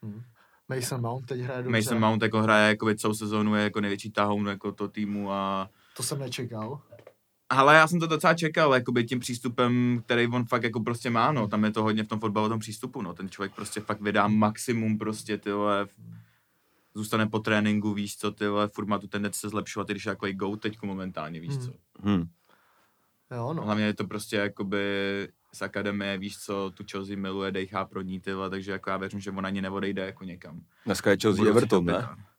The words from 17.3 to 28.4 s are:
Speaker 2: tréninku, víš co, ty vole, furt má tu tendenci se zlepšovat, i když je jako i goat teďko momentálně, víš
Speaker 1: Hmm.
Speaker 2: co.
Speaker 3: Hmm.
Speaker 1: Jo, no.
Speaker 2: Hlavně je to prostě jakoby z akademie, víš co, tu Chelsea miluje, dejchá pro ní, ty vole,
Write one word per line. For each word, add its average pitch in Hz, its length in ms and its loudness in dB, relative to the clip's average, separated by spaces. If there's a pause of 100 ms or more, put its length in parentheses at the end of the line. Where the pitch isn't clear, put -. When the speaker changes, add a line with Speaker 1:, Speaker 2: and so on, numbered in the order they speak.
Speaker 2:
tréninku, 107 540 2
víš 101 240 -4
co, 104 140 -2
ty 104 160 -4
vole, 104 200 2
furt 104 200 -6
má 104 120 0
tu 101 80 -14
tendenci 101 320 -4
se 104 100 -6
zlepšovat, 101 400 -6
i 104 40 -2
když 98 120 -8
je 107 40 -4
jako 98 180 -4
i 98 60 -4
goat 101 280 -4
teďko 110 240 -6
momentálně, 90 540 -8
víš 87 120 -10
Speaker 1:
Hmm. 135 100 -6
Speaker 2:
co. 123 100 -10 (320)
Speaker 3:
Hmm. 95 220 4 (1040)
Speaker 1:
Jo, 123 220 -6
no. 151 100 -6
Speaker 2:
Hlavně 107 220 0
je 107 80 0
to 104 140 -6
prostě 104 300 -6
jakoby 101 420 -2 (760)
z - 80 -10
akademie, 98 560 -2
víš 98 220 -8
co, 98 340 -4
tu 101 180 -14
Chelsea 98 260 -6
miluje, 95 340 -4
dejchá 95 340 -4
pro 95 160 -8
ní, 92 180 -6
ty 98 140 -6
vole, 95 160 -4